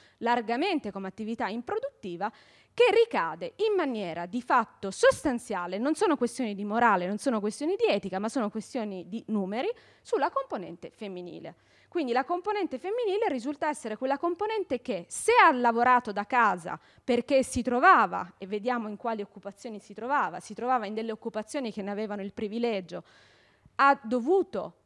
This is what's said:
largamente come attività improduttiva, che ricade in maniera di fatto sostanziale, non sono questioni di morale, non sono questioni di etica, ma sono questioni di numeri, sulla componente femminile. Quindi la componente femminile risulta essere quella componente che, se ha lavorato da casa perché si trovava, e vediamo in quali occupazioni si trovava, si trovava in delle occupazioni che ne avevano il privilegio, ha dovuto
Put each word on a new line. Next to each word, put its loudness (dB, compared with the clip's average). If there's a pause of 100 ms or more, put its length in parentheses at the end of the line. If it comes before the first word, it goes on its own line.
(180)
largamente 0
come -8
attività -6
improduttiva, -6 (400)
che 4 (100)
ricade 2 (140)
in 2
maniera -2
di -6
fatto 2
sostanziale, 0
non 0
sono 4
questioni -2
di -6
morale, 4
non -2
sono 0
questioni -2
di 2
etica, -2
ma -2
sono -2
questioni -8
di -10
numeri, -2 (320)
sulla 0
componente -6
femminile. -12 (340)
Quindi -2
la 2
componente -4
femminile -2
risulta -4
essere -6
quella -2
componente -2
che, -6
se 0 (120)
ha 10
lavorato 4
da -4
casa 2 (240)
perché 2
si -4
trovava, 4
e -14
vediamo -4
in -10
quali -6
occupazioni -14
si -20
trovava, -2
si -14
trovava 0
in -6
delle -4
occupazioni -6
che -8
ne -6
avevano -6
il -8
privilegio, -4 (720)
ha 6
dovuto 0